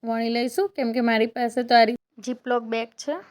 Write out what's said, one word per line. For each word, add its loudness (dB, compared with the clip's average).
વણી -2
લઈશું, -2
કેમ -2
કે 0
મારી 2
પાસે -2
તો 2
આ 8
રીતે -6
Ziploc -2
બેગ -4
છે -4